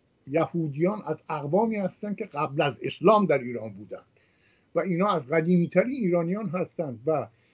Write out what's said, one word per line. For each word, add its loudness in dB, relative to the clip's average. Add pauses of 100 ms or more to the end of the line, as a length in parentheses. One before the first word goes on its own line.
(280)
یهودیان 0
از -6
اقوامی 0
هستن -4
که -6
قبل -2
از 0
اسلام 4
در 4
ایران -8
بودن -16 (720)
و 0
اینا 2
از 0
قدیمی‌ترین 2
ایرانیان 0
هستن -6
و 0 (260)